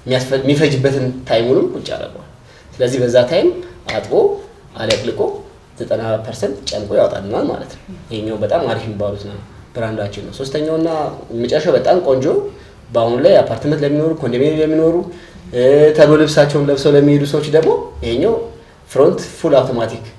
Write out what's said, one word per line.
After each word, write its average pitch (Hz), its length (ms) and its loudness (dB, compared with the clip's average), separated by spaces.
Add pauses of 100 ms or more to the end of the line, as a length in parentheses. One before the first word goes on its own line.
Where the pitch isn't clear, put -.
የሚያስፈ-፣ 127 380 -2
የሚፈጅበትን 135 680 0 (160)
ታይሙንም 120 480 0
ቁጭ - 180 -10
ያደርገዋል። - 400 -12 (420)
ስለዚህ 131 280 -2
በዛ 123 260 2
ታይም 196 240 2 (400)
አጥቦ 110 240 -6 (640)
አለቅልቆ 110 460 -4 (560)
ዘጠና 113 260 -4 (180)
ፐርሰንት - 360 -6 (100)
ጨምቆ 104 280 -8
ያወጣልናል 127 520 0
ማለት - 260 -8
ነው። - 100 -20 (220)
ይሄኛው 110 340 -8
በጣም 110 260 -2
አሪፍ 113 200 -4
የሚባሉት 101 400 -6
ነው፣ 101 120 -14 (340)
ብራንዳችን 104 540 -8
ነው። 98 100 -14
ሶስተኛውና 156 540 -4 (460)
መጨረሻው 120 380 0
በጣም 127 300 2
ቆንጆ 131 240 0 (640)
በአሁኑ 117 300 0
ላይ 180 140 6
አፓርትመንት 147 460 0
ለሚኖሩ፣ 147 360 0
ኮንዶሚኒየም 143 440 0
ለሚኖሩ፣ 160 340 2 (560)
እ፣ 123 100 -2 (320)
ተብሎ 151 240 6
ልብሳቸውን 147 500 2
ለብሰው 143 260 2
ለሚሄዱ 143 340 6
ሰዎች 147 220 -2
ደግሞ 156 220 4 (280)
ይሄኛው 131 360 0 (560)
ፍሮንት 165 300 4 (100)
ፉል 156 240 0
አውቶማቲክ 117 500 0 (140)